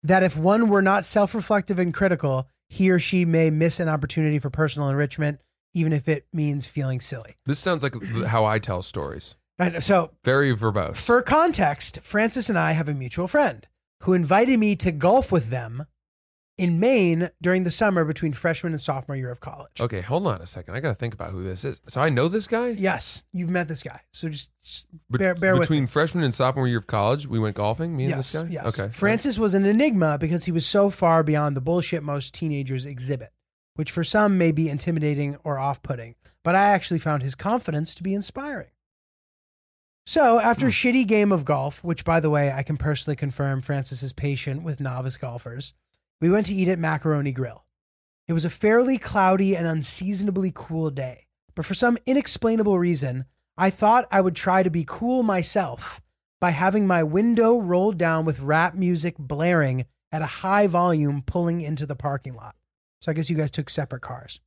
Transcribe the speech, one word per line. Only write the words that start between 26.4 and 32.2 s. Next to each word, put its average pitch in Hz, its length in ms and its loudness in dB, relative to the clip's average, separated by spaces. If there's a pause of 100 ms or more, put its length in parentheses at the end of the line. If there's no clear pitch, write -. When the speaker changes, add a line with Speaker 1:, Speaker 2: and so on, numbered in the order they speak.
Speaker 2:
year 120 100 0
of 104 80 -6
college, 120 400 0
we 117 120 -2
went 107 180 -2
golfing, 135 400 -2
me 131 80 -2
and 139 120 0
Speaker 1:
Yes, 131 160 -6
Speaker 2:
this 156 100 -4
guy? 170 80 -8
Speaker 1:
yes. 151 300 -6
Speaker 2:
Okay. 101 120 -4
Speaker 1:
Francis 214 460 0
was 208 160 2
an 196 100 4
enigma 202 540 4
because 160 260 -2
he 180 80 -2
was 160 140 0
so 202 240 4
far 165 320 4
beyond 147 340 0
the 131 60 -4
bullshit 165 400 -2
most 143 320 -6